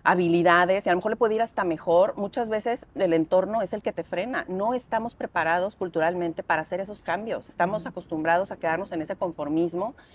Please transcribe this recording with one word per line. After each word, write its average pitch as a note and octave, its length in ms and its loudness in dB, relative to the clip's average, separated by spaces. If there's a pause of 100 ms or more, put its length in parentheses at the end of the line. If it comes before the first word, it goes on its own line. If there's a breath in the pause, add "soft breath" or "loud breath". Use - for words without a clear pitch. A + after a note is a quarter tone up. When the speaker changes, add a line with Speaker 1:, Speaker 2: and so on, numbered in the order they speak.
Speaker 1:
habilidades, F3 840 4
y G3+ 40 0
a F3 40 4
lo F3+ 60 2
mejor G#3+ 120 -2
le A3+ 60 -4
puede A3 180 2
ir A3+ 60 0
hasta A3 240 -2
mejor, F3 500 2
muchas G#3+ 340 -4
veces A3+ 360 -2 (100)
el F3+ 180 2
entorno F#3 480 2
es F#3 120 -6
el G#3+ 80 -4
que D#3+ 100 -4
te E3 140 -6
frena. G3+ 420 -4
No G3 260 -2
estamos A3 400 -4
preparados F3 600 0
culturalmente E3+ 680 -2
para D#3+ 180 0
hacer F3 180 -6
esos G3+ 240 -10
cambios. F#3 460 -6
Estamos F3 320 0
Speaker 2:
Ujú. E3 80 -10
Speaker 1:
acostumbrados E3+ 640 0
a F#3+ 60 -12
quedarnos E3+ 360 -2
en D#3+ 80 -4
ese E3+ 160 -8
conformismo E3+ 800 -2 (200 soft breath)